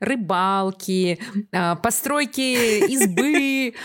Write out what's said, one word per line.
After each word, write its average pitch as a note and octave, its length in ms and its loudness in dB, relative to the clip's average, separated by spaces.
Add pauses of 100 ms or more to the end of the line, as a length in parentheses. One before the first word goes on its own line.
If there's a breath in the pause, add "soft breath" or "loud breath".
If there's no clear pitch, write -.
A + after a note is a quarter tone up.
рыбалки, F#3+ 1200 0 (320 loud breath)
а, E3+ 240 0
постройки B3 1120 0
избы, C4+ 840 2 (100)